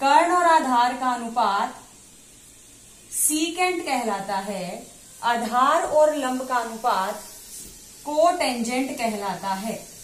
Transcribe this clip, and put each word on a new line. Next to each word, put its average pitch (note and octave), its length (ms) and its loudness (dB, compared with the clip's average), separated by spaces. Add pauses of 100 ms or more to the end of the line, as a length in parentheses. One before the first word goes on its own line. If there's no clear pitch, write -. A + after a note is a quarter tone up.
कर्ण D4+ 300 6
और F4+ 140 4
आधार B3+ 480 4
का B3+ 160 -2
अनुपात A#3 680 0 (1400)
सीकेंट E4+ 720 0
कहलाता G#3+ 560 -2
है, F#3+ 460 -6 (380)
आधार A#3+ 600 0
और D4+ 320 4
लंब B3+ 260 -2
का B3+ 140 -4
अनुपात A3 680 -2 (840)
कोटेंजेंट C#4 840 2
कहलाता G3+ 640 -4
है। G#3+ 240 -6 (240)